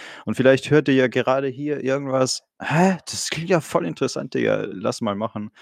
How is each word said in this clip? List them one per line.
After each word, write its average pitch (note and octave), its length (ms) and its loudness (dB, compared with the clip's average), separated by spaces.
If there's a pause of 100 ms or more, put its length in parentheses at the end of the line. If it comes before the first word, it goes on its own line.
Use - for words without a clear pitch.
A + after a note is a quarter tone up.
(260)
Und A2 80 -2
vielleicht C3 360 4
hört D3 180 4
ihr C#3 60 4
ja C3 140 4
gerade C3 400 0
hier C#3 340 -6
irgendwas, C3 600 0 (180)
„Hä, F3 380 2 (100)
das - 220 -6
klingt E3 180 -6
ja F3+ 120 4
voll E3+ 260 -2
interessant, D3 480 -4
Digga, G#2+ 360 0
lass A2 300 -4
mal G#2 140 -2
machen, G#2 360 -6 (120)